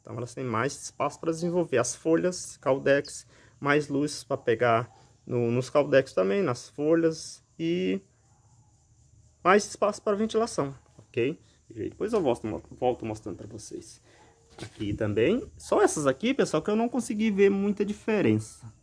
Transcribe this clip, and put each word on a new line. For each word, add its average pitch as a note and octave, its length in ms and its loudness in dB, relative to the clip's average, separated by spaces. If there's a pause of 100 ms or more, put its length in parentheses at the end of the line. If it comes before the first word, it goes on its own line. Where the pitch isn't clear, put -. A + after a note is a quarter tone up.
Então, A2 160 -14
elas A#2+ 180 -10
têm C3+ 100 -10
mais A#2+ 300 0 (100)
espaço - 340 -4
pra - 120 -4
desenvolver E3 480 0
as B2+ 160 0
folhas, E3 640 -2
caldex, C#3 680 0 (320)
mais C#3+ 300 2
luz C#3+ 360 -2
pra C3+ 120 -4
pegar A#2 540 2 (360)
no, A#2+ 240 0
nos B2 200 -2
caldex C#3 420 4
também, G3 300 0
nas B2+ 260 -4
folhas D#3+ 760 0 (160)
e F#3 420 -2 (1400)
mais G3+ 220 6
espaço - 380 -4
pra G#3+ 120 0
ventilação, G#3+ 600 -2 (240)
ok? B2+ 420 -4 (300)
E - 40 -20 (140)
depois - 240 -6
eu G#3+ 80 2
volto, B2 260 0 (240)
volto B2 360 -2
mostrando G#2+ 320 -8
pra G#2+ 80 -16
vocês. - 540 -16 (600)
Aqui G2+ 300 -8
também. A2 640 0
Só - 260 0
essas D#3 240 2
aqui, G#3+ 280 0
pessoal, D#3+ 280 0
que G#3 80 -4
eu G#3+ 60 2
não A#3 120 0
consegui A3+ 420 -2
ver G3 200 6
muita G3+ 340 0
diferença. D#3 840 0 (120)